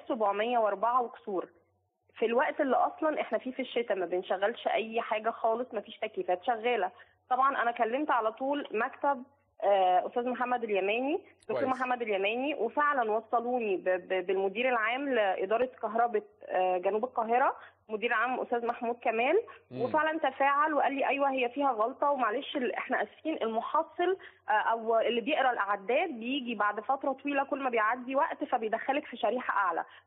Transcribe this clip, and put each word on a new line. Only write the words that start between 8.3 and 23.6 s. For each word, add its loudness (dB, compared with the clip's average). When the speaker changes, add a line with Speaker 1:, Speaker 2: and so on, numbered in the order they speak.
Speaker 1:
طول -2
مكتب، 0
آه، 6
استاذ -2
محمد -2
اليماني، 0
دكتور -4
Speaker 2:
كويس. 0
Speaker 1:
محمد -2
اليماني، 0
وفعلا 2
وصلوني 0
ب-، -8
ب-، 0
بالمدير 0
العام 0
لاداره 2
كهرباء، 0
آه، 2
جنوب 0
القاهره، 0
مدير -2
عام 0
استاذ -2
محمود -4
كمال، 2
Speaker 2:
مم. -6
Speaker 1:
وفعلا 0
تفاعل 2
وقال 2
لي: -2
"ايوه، 0
هي 0
فيها 0
غلطه، 0
ومعلش 0
ال-، -2
احنا -2
اسفين، -6
المحصل، 0